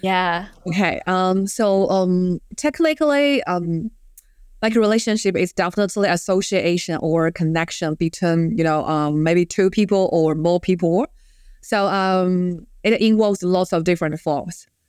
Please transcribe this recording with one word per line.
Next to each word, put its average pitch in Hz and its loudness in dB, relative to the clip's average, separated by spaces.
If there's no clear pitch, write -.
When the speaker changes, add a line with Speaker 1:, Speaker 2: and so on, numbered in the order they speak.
Speaker 1:
Yeah. 185 0
Speaker 2:
Okay. 180 0
Um, 185 2
so, 196 2
um, 180 0
technically, 294 0
um, 170 -4
like, 220 0
a 233 4
relationship 214 0
is 180 -2
definitely 196 0
association 175 -2
or 165 0
connection 165 -2
between, 165 0
you 160 2
know, 156 0
um, 151 0
maybe 170 2
two 190 0
people 190 2
or 156 2
more 170 0
people. 180 0
So, 202 -2
um, 185 0
it 220 2
involves 214 2
lots 180 0
of 165 0
different 165 -2
forms. 156 -6